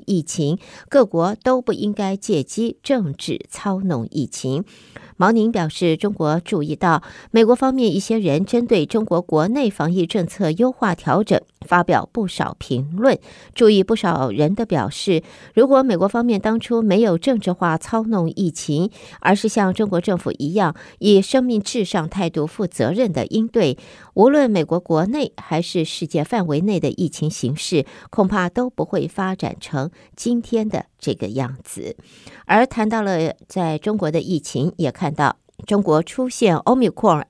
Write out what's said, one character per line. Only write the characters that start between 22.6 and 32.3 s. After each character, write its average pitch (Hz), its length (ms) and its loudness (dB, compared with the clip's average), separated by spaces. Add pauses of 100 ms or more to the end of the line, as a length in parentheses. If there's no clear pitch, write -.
责 123 240 -2
任 208 220 0
的 135 140 -4
应 220 200 -2
对， 196 320 0 (360)
无 208 140 6
论 277 220 4
美 180 140 2
国 170 160 0
国 170 260 0
内 262 300 -4
还 156 260 -4
是 170 220 -2
世 - 240 -8
界 147 160 -2
范 185 240 -2
围 151 120 0
内 190 200 0
的 143 100 0
疫 180 180 -2
情 151 220 -4
形 135 240 -4
势， 156 320 -2 (240)
恐 196 160 0
怕 185 220 -2
都 247 200 -2
不 - 160 -6
会 160 220 -4
发 190 300 -6
展 - 240 -8
成 151 320 -6 (240)
今 240 260 -2
天 220 260 -2
的 - 180 -6 (120)
这 - 160 -4
个 101 140 -6
样 127 340 -6
子。 - 340 -12 (500)